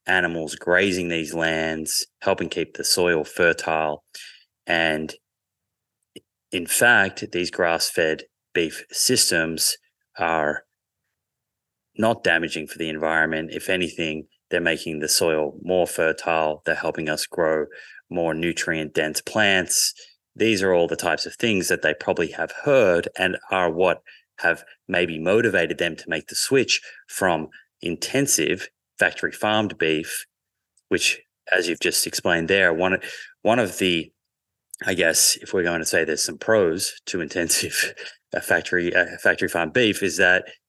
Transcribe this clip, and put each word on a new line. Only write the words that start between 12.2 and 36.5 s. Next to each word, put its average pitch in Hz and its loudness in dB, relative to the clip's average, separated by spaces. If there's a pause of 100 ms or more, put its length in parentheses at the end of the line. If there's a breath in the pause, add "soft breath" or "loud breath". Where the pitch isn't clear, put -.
damaging 82 2
for - -16
the 80 -2
environment. 80 0
If 80 -8
anything, 80 -4 (240)
they're 87 0
making 80 -2
the 78 -4
soil 78 0
more 90 2
fertile. 80 0
They're 82 0
helping 80 -4
us 76 -4
grow 78 0 (420 loud breath)
more 85 -2
nutrient-dense 80 -2
plants. 98 0 (420 loud breath)
These 104 2
are 92 4
all 85 4
the 85 -2
types 82 -2
of - -12
things 104 0
that 87 0
they 78 2
probably 85 -2
have 82 -6 (120)
heard 98 4
and 92 0 (140)
are 92 2
what 82 0 (380 loud breath)
have 85 0 (240 loud breath)
maybe 87 0
motivated 92 2
them 85 -2
to - -16
make 80 -4
the - -14
switch - 2 (260 loud breath)
from 82 0 (320 loud breath)
intensive 85 -2 (280)
factory - 0
farmed 107 0
beef, 78 -2 (640)
which, - 0 (340)
as 87 2
you've 82 -2
just - 0
explained 82 0
there, 92 4
one, 92 2 (440 loud breath)
one 117 4
of - -2
the, 87 0 (760)
I 95 -2
guess, - 2
if - -10
we're 92 2
going 85 0
to 78 -4
say 82 2
there's 78 -2
some 80 -6
pros 95 2